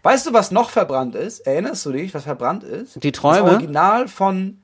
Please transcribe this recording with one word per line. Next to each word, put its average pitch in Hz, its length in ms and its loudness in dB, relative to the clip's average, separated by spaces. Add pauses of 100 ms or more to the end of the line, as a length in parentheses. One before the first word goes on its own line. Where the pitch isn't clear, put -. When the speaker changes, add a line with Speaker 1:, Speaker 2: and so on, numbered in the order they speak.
Speaker 1:
Weißt 247 220 2
du, 311 60 -4
was 208 200 2
noch 202 180 0
verbrannt 131 460 -2
ist? 180 260 -8
Erinnerst 175 440 -4
du 143 60 -6
dich, 165 220 -6
was 147 100 -8
verbrannt 143 400 -4
ist? - 400 -12
Speaker 2:
Die 143 80 0
Träume? 165 320 2
Speaker 1:
Das 180 120 6
Original 190 520 2
von 190 560 -2